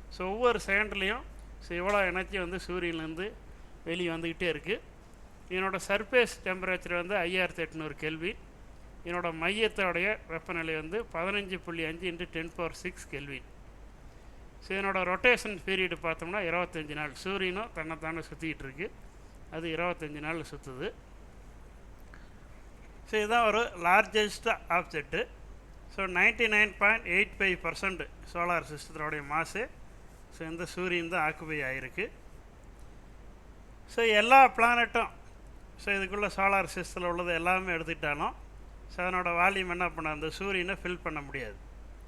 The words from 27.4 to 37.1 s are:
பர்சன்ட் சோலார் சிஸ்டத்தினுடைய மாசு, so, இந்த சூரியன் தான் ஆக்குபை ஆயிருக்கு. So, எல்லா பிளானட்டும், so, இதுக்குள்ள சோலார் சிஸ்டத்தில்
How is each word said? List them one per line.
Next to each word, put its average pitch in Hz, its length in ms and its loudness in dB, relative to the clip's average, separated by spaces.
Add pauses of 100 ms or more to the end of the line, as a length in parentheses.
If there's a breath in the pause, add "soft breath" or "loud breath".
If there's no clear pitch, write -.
பர்சன்ட் 170 360 -2 (300)
சோலார் 170 400 2
சிஸ்டத்தினுடைய 151 580 -6
மாசு, 160 320 0 (720)
so, - 60 -14 (120)
இந்த 170 120 -4 (100)
சூரியன் 175 400 0
தான் 165 140 2
ஆக்குபை 156 400 -4
ஆயிருக்கு. 131 380 -4 (1900)
So, 233 100 4 (180)
எல்லா 254 180 12 (180)
பிளானட்டும், 233 560 4 (680)
so, - 140 -4
இதுக்குள்ள 196 400 0
சோலார் 196 380 4
சிஸ்டத்தில் 180 380 -4